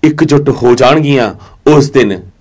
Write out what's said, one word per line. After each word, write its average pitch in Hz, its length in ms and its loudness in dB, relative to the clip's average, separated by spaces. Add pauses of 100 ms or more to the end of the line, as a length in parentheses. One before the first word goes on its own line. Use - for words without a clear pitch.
ਇਕਜੁੱਟ 147 420 0
ਹੋ 120 260 0
ਜਾਣਗੀਆਂ, 131 600 0 (400)
ਉਸ 143 160 0
ਦਿਨ 104 300 -2 (200)